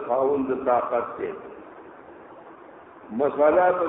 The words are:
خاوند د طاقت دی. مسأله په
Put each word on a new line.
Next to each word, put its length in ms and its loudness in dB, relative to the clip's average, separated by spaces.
خاوند 400 0
د 180 -2
طاقت 520 0
دی. 140 -6
مسأله 600 4
په 160 -2